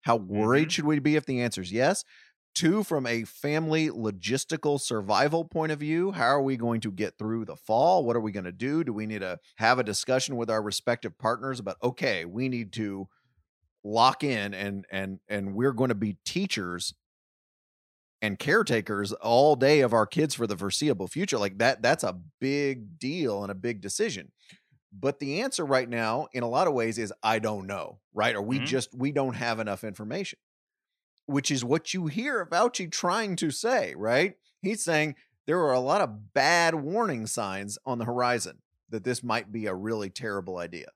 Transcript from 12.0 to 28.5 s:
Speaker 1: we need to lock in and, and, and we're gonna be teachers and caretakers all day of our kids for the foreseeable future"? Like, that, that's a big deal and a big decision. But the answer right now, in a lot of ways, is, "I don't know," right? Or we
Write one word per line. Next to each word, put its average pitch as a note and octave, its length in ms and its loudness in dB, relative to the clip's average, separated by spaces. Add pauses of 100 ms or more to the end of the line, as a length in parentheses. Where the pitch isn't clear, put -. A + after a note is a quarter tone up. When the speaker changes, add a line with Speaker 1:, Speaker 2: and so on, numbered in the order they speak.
Speaker 1:
we G#2+ 240 -6
need A#2 260 -6
to G2 360 -6 (760)
lock A#2 400 4
in G#2 300 0
and, G2 360 -6
and, F#2+ 380 -6
and G2+ 260 -4
we're B2+ 200 2
gonna A#2+ 220 2
be G2+ 280 -2
teachers F#2+ 680 -4 (1300)
and G#2 180 -2
caretakers A2 720 0
all C3 460 6
day C#3 240 6
of A#2 120 4
our A2 140 6
kids D3+ 260 0
for A#2 140 -2
the G#2 80 -2
foreseeable G2 540 -2
future"? E3+ 280 -2
Like, G2 200 -2
that, A#2+ 240 2
that's C3 240 2
a F#2 120 -2 (220)
big C3+ 580 -2
deal B2 460 -2
and G2+ 80 -6
a F#2+ 40 -6
big G#2 260 -6
decision. G2+ 500 -4 (640)
But C3+ 260 -2
the C#3+ 220 -4
answer B3 240 -2
right C3 240 2
now, A#2 420 0
in B2 100 -4
a A#2+ 60 -2
lot C#3+ 200 4
of D3+ 60 2
ways, A2+ 240 0
is, G#2+ 140 -4 (100)
"I A2 180 2
don't G#2+ 280 -4
know," G2 320 -8 (140)
right? A2 200 2
Or G2+ 80 -2
we A#2 180 -2